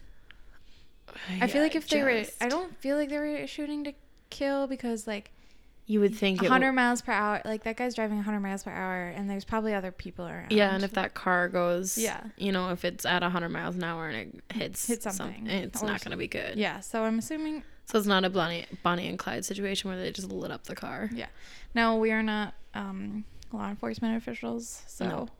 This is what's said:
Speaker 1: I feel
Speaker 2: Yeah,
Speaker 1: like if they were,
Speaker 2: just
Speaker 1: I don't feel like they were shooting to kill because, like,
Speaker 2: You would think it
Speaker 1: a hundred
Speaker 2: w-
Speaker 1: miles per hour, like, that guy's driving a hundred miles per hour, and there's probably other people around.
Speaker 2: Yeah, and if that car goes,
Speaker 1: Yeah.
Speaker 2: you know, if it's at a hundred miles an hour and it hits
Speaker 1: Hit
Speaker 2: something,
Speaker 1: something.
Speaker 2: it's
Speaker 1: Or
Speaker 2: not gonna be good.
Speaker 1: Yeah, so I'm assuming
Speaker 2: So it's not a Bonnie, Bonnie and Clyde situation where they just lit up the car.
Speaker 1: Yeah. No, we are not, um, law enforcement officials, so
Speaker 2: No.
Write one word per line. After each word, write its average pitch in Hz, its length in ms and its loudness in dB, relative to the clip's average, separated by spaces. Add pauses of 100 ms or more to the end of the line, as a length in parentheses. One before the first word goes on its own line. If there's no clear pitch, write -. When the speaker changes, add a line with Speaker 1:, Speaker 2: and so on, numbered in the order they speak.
(1400)
Speaker 1:
I 240 60 6
feel 240 100 2
Speaker 2:
Yeah, 294 60 8
Speaker 1:
like 311 140 4
if 311 120 -2
they 294 140 4
were, 254 200 4
Speaker 2:
just - 200 -6
Speaker 1:
I 240 60 2
don't 320 300 -2
feel 277 180 0
like 294 120 2
they 294 100 -2
were 294 280 -2
shooting 294 380 -4
to 285 80 -6 (380)
kill 277 360 0
because, 240 400 -4
like, 208 240 -6 (560)
Speaker 2:
You 214 140 6
would 202 140 8
think 196 280 4
it 190 40 6
Speaker 1:
a - 20 6
hundred 262 200 8
Speaker 2:
w- 262 80 4
Speaker 1:
miles 240 260 4
per 254 100 -2
hour, 208 320 2
like, 214 200 -4
that 226 120 -2
guy's 247 180 0
driving 208 240 0
a 208 40 -2
hundred 208 180 0
miles 196 220 -4
per - 80 -8
hour, 180 380 -2
and 196 200 -4
there's 196 160 -2
probably 220 300 0
other 185 180 -2
people 180 340 -10
around. 165 260 -4
Speaker 2:
Yeah, 208 220 8
and 190 100 4
if 196 80 -2
that - 220 0
car 180 340 4
goes, 180 500 2
Speaker 1:
Yeah. 220 240 0 (140)
Speaker 2:
you 196 160 0
know, 185 180 2
if 175 140 -2
it's 180 200 -2
at 175 180 4
a 175 60 2
hundred 170 220 0
miles 165 260 -4
an 180 80 -2
hour 165 240 -4
and 127 80 -4
it - 260 -10 (120)
hits - 320 -4
Speaker 1:
Hit 233 160 0
Speaker 2:
something, 196 320 -4
Speaker 1:
something. 220 140 -8
Speaker 2:
it's 185 340 -2
Speaker 1:
Or 214 40 0
Speaker 2:
not 202 160 0
gonna 190 140 -6
be 180 120 -4
good. - 280 -4
Speaker 1:
Yeah, 196 240 0
so 220 240 -2
I'm 226 140 2
assuming 311 440 -4 (240)
Speaker 2:
So - 120 2
it's 202 80 4
not 190 180 6
a 185 60 2
Bonnie, 170 340 0 (180)
Bonnie 175 260 2
and 180 100 -4
Clyde 208 260 -4
situation 196 460 -4
where 185 80 -6
they 185 140 -4
just 190 180 -8
lit 180 220 -6
up - 120 -10
the - 120 -10
car. - 360 -6
Speaker 1:
Yeah. 233 140 -6 (480)
No, 226 220 4
we 220 160 4
are 220 100 4
not, 214 320 0 (200)
um, 202 500 -6 (280)
law 208 160 -4
enforcement 226 480 -2
officials, 233 720 -6
so - 200 -6
Speaker 2:
No. 202 220 -2 (120)